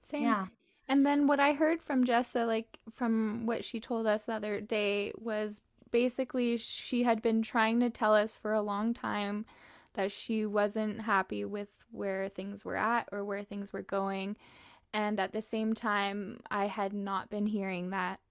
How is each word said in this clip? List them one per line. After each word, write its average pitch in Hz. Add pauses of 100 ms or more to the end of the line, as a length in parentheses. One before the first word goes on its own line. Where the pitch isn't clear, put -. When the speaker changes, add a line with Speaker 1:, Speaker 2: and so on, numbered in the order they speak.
Speaker 1:
Same. 285
Speaker 2:
Yeah. 214 (420)
Speaker 1:
And 277
then 285
what 285
I 285
heard 311
from 262
Jessa, 240
like, 226 (120)
from 226
what 226
she 226
told 226
us 214
the 226
other 214
day, 208
was 214 (280)
basically 247
she -
had 233
been 226
trying 226
to 240
tell 214
us 214
for 214
a 214
long 208
time 208 (480)
that 202
she 220
wasn't 214
happy 202
with 202 (220)
where 196
things 202
were 185
at 226
or 202
where 202
things 202
were 196
going. 196 (560)
And 214
at 190
the 214
same 220
time, 202 (100)
I 202
had 202
not 196
been 208
hearing 190
that 185 (100)